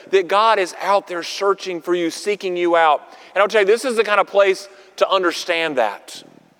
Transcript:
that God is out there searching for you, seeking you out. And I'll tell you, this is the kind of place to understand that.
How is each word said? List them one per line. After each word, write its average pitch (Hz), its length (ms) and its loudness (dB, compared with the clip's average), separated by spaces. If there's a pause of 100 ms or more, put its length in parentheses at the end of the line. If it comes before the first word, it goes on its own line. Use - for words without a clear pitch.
that 185 180 2
God 208 300 2
is 185 220 -4
out 196 260 0
there 175 160 -8
searching 190 600 -4
for 175 120 -4
you, 175 160 0
seeking 190 480 -6
you 175 180 0
out. 160 320 2 (260)
And 190 100 2
I'll 208 40 4
tell 214 140 2
you, 196 60 2
this 233 180 2
is 247 100 -2
the 220 80 2
kind 208 160 2
of 185 60 2
place 196 420 2 (280)
to - 120 2
understand 165 720 -2
that. 107 460 -4 (360)